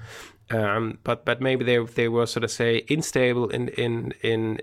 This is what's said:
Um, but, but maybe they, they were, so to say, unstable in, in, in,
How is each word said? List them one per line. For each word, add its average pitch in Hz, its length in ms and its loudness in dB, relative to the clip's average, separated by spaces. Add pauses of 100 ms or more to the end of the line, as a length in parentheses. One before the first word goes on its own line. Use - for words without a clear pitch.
(500)
Um, 110 540 0
but, 117 220 -2
but 120 160 0
maybe 131 240 2
they, 120 180 4
they 117 240 0
were, 117 180 2
so 113 140 -4
to 113 80 0
say, 117 420 0
unstable 123 600 2
in, 123 200 -2
in, 117 520 -4
in, 113 420 0